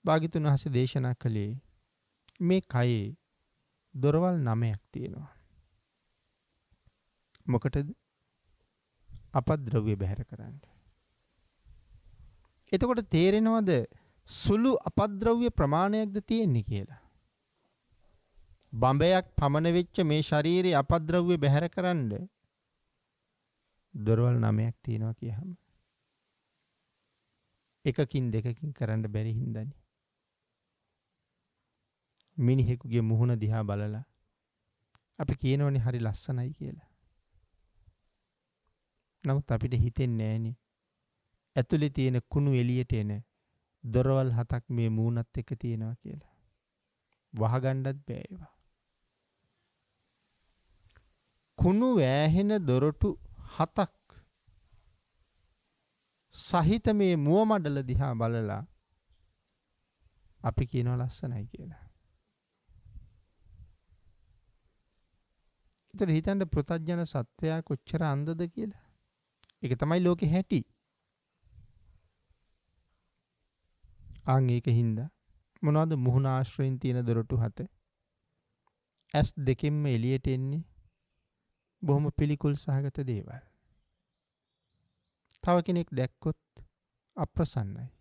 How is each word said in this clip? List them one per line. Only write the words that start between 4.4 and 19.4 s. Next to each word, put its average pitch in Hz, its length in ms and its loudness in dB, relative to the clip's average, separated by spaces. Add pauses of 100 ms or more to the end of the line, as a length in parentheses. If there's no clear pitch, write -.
තියෙනවා. - 420 -12 (2250)
මොකටද? 143 420 0 (1400)
අපද්‍රව්‍ය 120 680 0
බැහැර 98 280 -4
කරන්න. 110 340 -16 (2250)
එතකොට 233 360 2
තේරෙනවද 208 640 4 (580)
සුළු 226 420 2 (100)
අපද්‍රව්‍ය 226 680 0
ප්‍රමාණයක්ද 196 720 0
තියෙන්නේ 190 420 0
කියලා? - 380 -8 (1700)
බඹයක් 143 600 4
පමණ 151 400 2